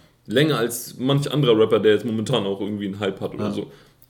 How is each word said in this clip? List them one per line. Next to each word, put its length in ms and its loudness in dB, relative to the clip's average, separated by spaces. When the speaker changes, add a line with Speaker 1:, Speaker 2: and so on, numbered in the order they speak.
Speaker 1:
länger 300 2
als 420 -4
manch 340 0
anderer 260 4
Rapper, 200 4
der 140 6
jetzt 120 0
momentan 400 -2
auch 160 -4
irgendwie 240 -6
einen 140 -8
Hype 200 -4
hat 140 -8
oder 140 -6
Speaker 2:
Ja. 40 -4
Speaker 1:
so. 200 -8